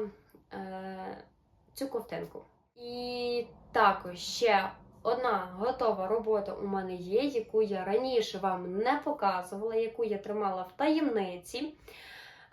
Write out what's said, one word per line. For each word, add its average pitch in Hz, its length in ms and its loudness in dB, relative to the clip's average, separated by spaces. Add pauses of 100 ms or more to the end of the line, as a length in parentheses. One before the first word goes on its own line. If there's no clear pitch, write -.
(540)
е, 190 640 -8 (560)
цю 269 140 -6
ковтинку. 170 540 -8 (400)
І 240 640 -4 (260)
також 190 480 6
ще 196 500 4 (340)
одна 214 540 0
готова 214 500 0
робота 214 460 0
у 202 140 -6
мене 190 280 -2
є, 180 260 0
яку 233 400 2
я 196 240 0
раніше 226 520 2
вам 180 400 -2
не 262 260 2
показувала, 208 720 0
яку 226 280 0
я 208 140 0
тримала 202 460 -2
в - 80 -14
таємниці. 262 1000 0 (800)